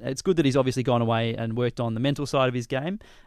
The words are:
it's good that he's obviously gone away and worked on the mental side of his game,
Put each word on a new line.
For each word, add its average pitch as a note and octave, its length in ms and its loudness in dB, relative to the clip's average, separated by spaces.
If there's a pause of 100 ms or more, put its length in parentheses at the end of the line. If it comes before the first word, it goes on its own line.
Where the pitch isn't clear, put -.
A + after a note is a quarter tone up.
it's C3 220 -6
good F#3 140 2
that D#3+ 80 4
he's C3 120 4
obviously C3 260 2
gone A#2+ 200 2
away A2+ 340 0
and A2+ 200 -6
worked A#2+ 240 -2
on A#2 140 -4
the A2+ 60 -4
mental C#3+ 260 0
side C3 220 2
of B2 60 0
his B2 120 -4
game, D#3 320 -4 (280)